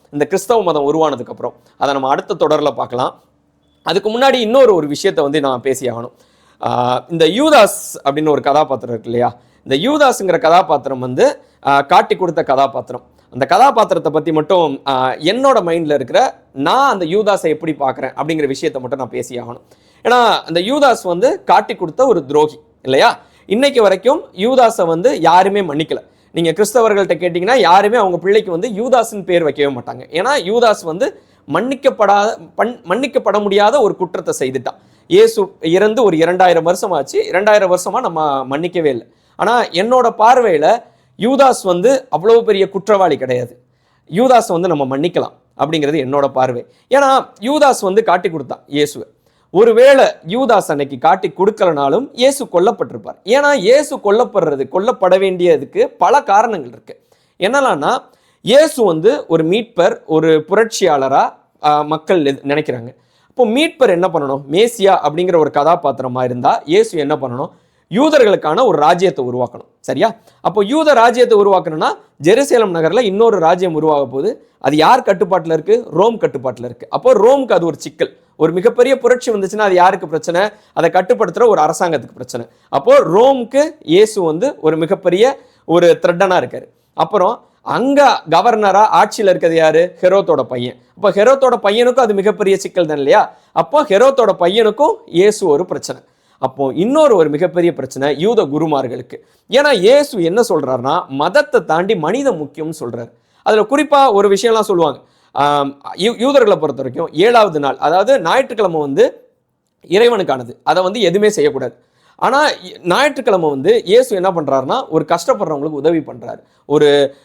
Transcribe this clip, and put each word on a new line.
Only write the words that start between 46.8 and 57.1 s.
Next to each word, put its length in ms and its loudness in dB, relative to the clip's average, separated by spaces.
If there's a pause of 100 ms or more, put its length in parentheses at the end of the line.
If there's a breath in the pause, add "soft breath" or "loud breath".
ஏன்னா, 380 2 (120)
யூதாஸ் 400 2
வந்து 220 0
காட்டி 280 0
கொடுத்தான் 360 -10
இயேசுவை. 420 -4 (420)
ஒருவேளை 540 6 (220)
யூதாஸ் 440 0
அன்னைக்கு 280 -6
காட்டி 300 0
கொடுக்கலனாலும் 840 -2
இயேசு 320 0
கொல்லப்பட்டிருப்பார். 800 -4
ஏன்னா, 300 2
இயேசு 420 2
கொல்லப்படுறது, 720 -2
கொல்லப்பட 500 0
வேண்டியதுக்கு 720 0
பல 340 0
காரணங்கள் 480 -2
இருக்கு. 300 -20 (380)